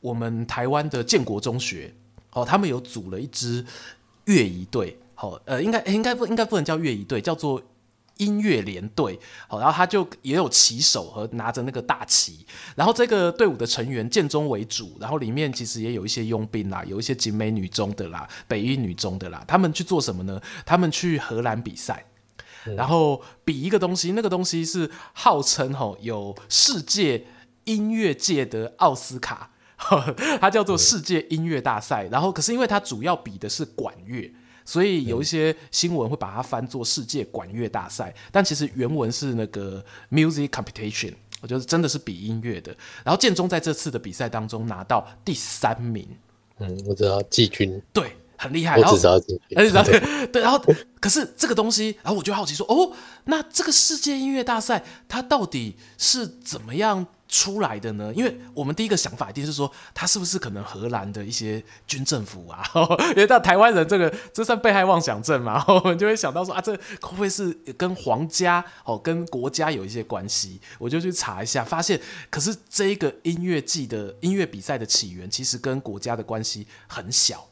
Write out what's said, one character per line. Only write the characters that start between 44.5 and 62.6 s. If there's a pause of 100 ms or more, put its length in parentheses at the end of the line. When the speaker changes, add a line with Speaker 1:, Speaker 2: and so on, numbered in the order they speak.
Speaker 1:
拿
到 (160)
第
三
名。 (520)
Speaker 2:
嗯，
我
知
道，
季
军。 (100)
Speaker 1:
对， (220)
很
厉
害。
Speaker 2:
我
只
知
道
季
军。 (100)
Speaker 1:
然
后，
哎，
然
后，
Speaker 2:
对。
Speaker 1:
对，
然
后， (380)
可
是
这
个
东
西，
然
后
我
就
好
奇
说，
哦， (320)
那
这
个
世
界
音
乐
大
赛 (240)
它
到
底 (220)
是
怎
么
样 (220)
出
来
的
呢？
因
为 (160)
我
们
第
一
个
想
法
一
定
是
说， (240)
他
是
不
是
可
能
荷
兰
的
一
些 (240)
军
政
府
啊？ (220)